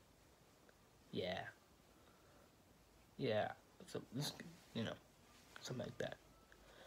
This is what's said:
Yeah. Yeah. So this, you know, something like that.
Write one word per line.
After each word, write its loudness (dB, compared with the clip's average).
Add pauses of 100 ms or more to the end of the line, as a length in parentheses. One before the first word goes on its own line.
(1120)
Yeah. 4 (1800)
Yeah. 8 (360)
So 0 (120)
this, 4 (400)
you 4
know, 4 (680)
something 2
like -2
that. 2 (720)